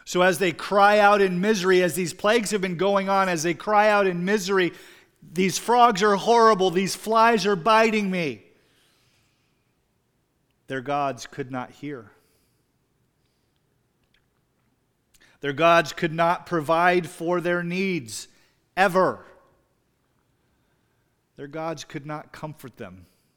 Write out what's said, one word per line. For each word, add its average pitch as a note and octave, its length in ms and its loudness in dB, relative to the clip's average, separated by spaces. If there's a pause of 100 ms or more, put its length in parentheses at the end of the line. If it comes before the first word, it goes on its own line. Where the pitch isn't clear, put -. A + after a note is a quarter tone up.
So F3+ 180 0
as F#3 160 4
they F3+ 140 0
cry G#3 480 4
out G#3 200 6
in F#3 200 0
misery, F#3 420 2
as E3+ 120 0
these F3+ 200 -4
plagues G#3 380 0
have G3+ 100 -2
been F3+ 160 -6
going G3 320 0
on, G3 180 2
as E3+ 140 -2
they E3+ 100 -2
cry G#3+ 380 2
out G3+ 160 4
in F3 180 -2
misery, F#3+ 480 0 (480)
"These F3+ 380 -2
frogs A#3 440 2
are G#3 140 2
horrible, G#3+ 540 2
these F#3 260 -2
flies A3+ 480 2
are G3+ 120 0
biting G#3+ 540 2
me," D#3 320 -6 (2250)
their C3+ 140 -8
gods C#3 460 -6
could C3 240 -14
not B2+ 220 -12
hear. C3 400 -16 (3250)
Their C#3+ 120 -4
gods E3 400 2
could D#3+ 220 -6
not E3+ 320 -2
provide E3+ 640 0
for E3+ 320 -6
their F3 200 -2
needs, F3 680 -6 (500)
ever. F3+ 480 0 (2000)
Their C#3+ 120 -16
gods D#3+ 360 -10
could C#3+ 220 -14
not D3+ 260 -14
comfort C#3+ 460 -16
them F#2 280 -18 (300)